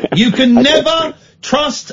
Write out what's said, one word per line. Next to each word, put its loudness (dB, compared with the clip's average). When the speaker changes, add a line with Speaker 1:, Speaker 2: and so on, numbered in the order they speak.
Speaker 1:
<laughs> -4
Speaker 2:
You 2
can 2
Speaker 1:
I 4
Speaker 2:
never 2
Speaker 1:
don't -2
Speaker 2:
trust -4